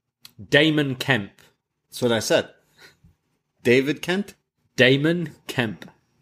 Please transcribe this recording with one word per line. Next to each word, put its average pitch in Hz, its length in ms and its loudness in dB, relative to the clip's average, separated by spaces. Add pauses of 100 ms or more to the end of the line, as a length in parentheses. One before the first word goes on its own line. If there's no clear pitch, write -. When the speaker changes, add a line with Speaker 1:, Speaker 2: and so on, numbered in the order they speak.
(520)
Speaker 1:
Damon 147 460 2
Kemp. 113 340 -2 (580)
Speaker 2:
That's - 140 -18
what 120 80 2
I 113 80 0
said. 147 300 0 (1120)
David 131 400 2
Kent? 190 320 -4 (400)
Speaker 1:
Damon 143 560 2 (160)
Kemp. 107 420 -6 (320)